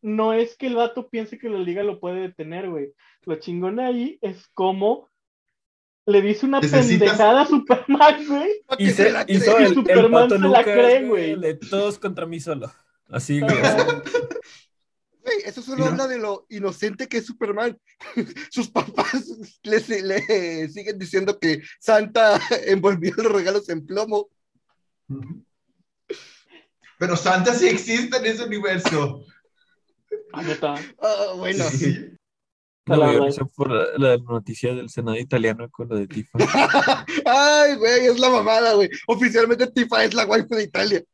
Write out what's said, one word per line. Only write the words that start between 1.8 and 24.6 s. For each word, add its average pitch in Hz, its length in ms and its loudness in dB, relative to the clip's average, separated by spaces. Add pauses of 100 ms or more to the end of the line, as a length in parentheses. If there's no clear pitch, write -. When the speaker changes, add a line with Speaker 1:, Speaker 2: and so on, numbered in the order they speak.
Speaker 1:
lo 202 160 -6
puede 180 220 -8
detener, 180 480 -12
güey. 143 240 -10 (300)
Lo 160 140 -6
chingón 180 440 -6
ahí 247 400 -4
es 190 320 -10
cómo 196 560 -2 (960)
le 202 160 4
dice 208 240 -2
una 269 160 0
Speaker 2:
Necesitas 185 380 4 (100)
Speaker 1:
pendejada 214 320 6
a 302 60 4
Superman, 294 800 4
güey. 320 380 -2
Speaker 3:
Pa' 262 120 -6
que 196 80 -2
Speaker 4:
Y - 60 6
Speaker 3:
se - 20 0 (100)
Speaker 4:
se 226 80 6
Speaker 3:
la 226 160 -4
Speaker 4:
hizo 190 160 2 (120)
Speaker 3:
crea. 226 40 6
Speaker 1:
Y 220 60 8
Speaker 4:
el, 196 60 6
el 170 40 2
Speaker 1:
Superman 202 360 6
Speaker 4:
Pato 233 240 6
Speaker 1:
se 190 60 2
la 190 60 4
Speaker 4:
Lucas, 226 160 6
Speaker 1:
cree, 240 440 4
Speaker 4:
güey, 170 280 0
Speaker 1:
güey. 165 60 -10
Speaker 4:
de 160 140 -4
"todos 202 440 -4
contra 185 260 -8
mí 165 140 -10
solo". 135 320 -10 (380)
Así, 143 320 -4
güey. - 180 2
Speaker 1:
Ajá. 480 420 0 (1200)
Speaker 3:
Güey, 466 240 -4
eso - 160 -14
solo 262 240 -10
Speaker 2:
¿No? 254 60 0
Speaker 3:
habla 262 160 -4
de 254 100 -6
lo 208 320 -8
inocente 202 580 -8
que 240 100 -6
es 226 80 -6
Superman. 226 520 -6 (220)
<laughs> - 520 -8
Sus - 200 -6
papás - 920 -6
le, 214 160 0 (220)
le 180 680 -2
siguen 202 280 -10
diciendo 190 400 -4
que 156 240 -2 (180)
Santa 214 600 4 (100)
<laughs> - 160 -2
envolvió 190 520 0
los 220 140 0
regalos 202 380 -2
en 160 160 -8
plomo. 202 440 -4 (800)